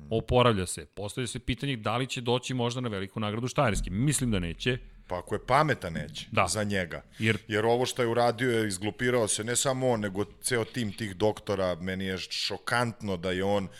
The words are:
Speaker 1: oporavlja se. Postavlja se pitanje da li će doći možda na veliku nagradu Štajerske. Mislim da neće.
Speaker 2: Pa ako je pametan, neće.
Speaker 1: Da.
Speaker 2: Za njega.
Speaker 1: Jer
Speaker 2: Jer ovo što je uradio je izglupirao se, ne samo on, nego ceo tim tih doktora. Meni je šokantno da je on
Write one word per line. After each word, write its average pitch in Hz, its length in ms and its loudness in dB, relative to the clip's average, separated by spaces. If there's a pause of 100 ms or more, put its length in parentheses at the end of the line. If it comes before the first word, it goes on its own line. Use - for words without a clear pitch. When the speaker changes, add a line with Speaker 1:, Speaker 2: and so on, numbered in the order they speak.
Speaker 1:
oporavlja 113 560 4
se. 82 220 -8
Postavlja 104 400 -8
se 127 120 -8
pitanje 139 360 -4
da 107 220 -2
li 131 100 0
će 127 140 -6
doći 120 320 0
možda 120 280 -2
na 123 80 -2
veliku 98 300 -4
nagradu 110 280 -2
Štajerske. 107 420 2
Mislim 123 420 2
da 98 80 2
neće. 87 380 0 (280)
Speaker 2:
Pa 90 120 -4
ako 90 180 -6
je 98 60 -2
pametan, 123 520 2
neće. 76 380 -8
Speaker 1:
Da. 104 160 4
Speaker 2:
Za 101 160 0
njega. 90 400 -2 (160)
Speaker 1:
Jer 110 180 2 (100)
Speaker 2:
Jer 107 180 2
ovo 120 200 4
što 123 160 -2
je 120 60 2
uradio 120 440 2
je 110 160 4
izglupirao 107 600 0
se, - 160 -2
ne 120 120 -2
samo 131 340 2
on, 117 100 4
nego 101 260 -2 (160)
ceo 117 240 0
tim 110 280 -4
tih 98 220 -6
doktora. 95 600 2
Meni 92 300 -4
je 95 140 -2
šokantno 110 1000 -2
da 90 140 -2
je 92 120 0
on 98 240 0 (120)